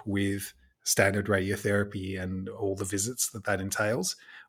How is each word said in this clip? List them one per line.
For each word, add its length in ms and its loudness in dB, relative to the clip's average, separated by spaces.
with 480 0
standard 420 4
radiotherapy 920 2
and 300 -4
all 240 -2
the 100 -4
visits 460 -2
that 140 -12
that 180 0
entails. 520 0